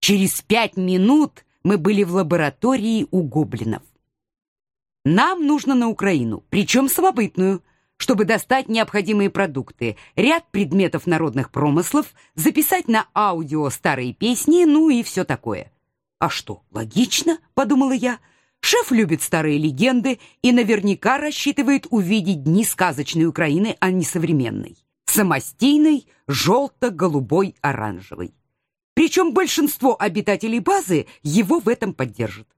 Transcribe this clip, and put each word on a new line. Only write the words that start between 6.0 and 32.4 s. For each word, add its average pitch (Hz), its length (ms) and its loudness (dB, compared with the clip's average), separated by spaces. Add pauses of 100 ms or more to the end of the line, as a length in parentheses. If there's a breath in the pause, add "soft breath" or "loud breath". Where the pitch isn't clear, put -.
причём 247 380 0
самобытную, 196 760 0 (340)
чтобы 214 280 0
достать 233 440 -2
необходимые 202 640 0
продукты, 131 680 -4 (200 soft breath)
ряд 320 340 0
предметов 175 560 0
народных 156 460 -2
промыслов, 151 600 0 (220 soft breath)
записать 311 540 0
на 220 260 2
аудио 156 560 -2
старые 131 440 -4
песни, 294 500 2
ну 311 260 4
и 233 140 2
всё - 200 -4
такое». - 460 -6 (480)
«А 156 100 0
что, - 440 -10
логично?» 180 680 -2 (160)
подумала 269 380 2
я. 247 260 -2 (420)
Шеф - 300 0
любит 208 320 2
старые 156 360 0
легенды 220 600 0 (240 soft breath)
и 247 80 4
наверняка 214 680 2
рассчитывает 285 720 -2
увидеть 190 520 0
дни 170 220 2
сказочной 160 640 -2
Украины, 165 520 0
а 185 120 0
не 185 120 0
современной, 143 720 -4 (280)
самостийной, 269 1000 2 (200)
жёлто-голубой, 156 1300 0
оранжевой. 104 760 -6 (600)
Причём 330 400 2
большинство 285 680 0
обитателей 208 580 -2
базы 285 480 0 (160 loud breath)
его 196 380 2
в 208 80 -2
этом 226 260 -2
поддержит. 110 640 -8